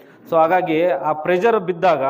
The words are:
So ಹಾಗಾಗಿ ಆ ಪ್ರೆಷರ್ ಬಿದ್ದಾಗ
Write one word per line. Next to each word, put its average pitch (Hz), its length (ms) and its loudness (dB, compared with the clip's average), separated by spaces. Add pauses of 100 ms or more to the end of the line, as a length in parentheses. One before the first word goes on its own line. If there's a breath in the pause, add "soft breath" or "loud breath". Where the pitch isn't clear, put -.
(300 loud breath)
So 170 60 -2
ಹಾಗಾಗಿ 160 480 2
ಆ 156 300 -2
ಪ್ರೆಷರ್ 196 460 0
ಬಿದ್ದಾಗ 170 500 0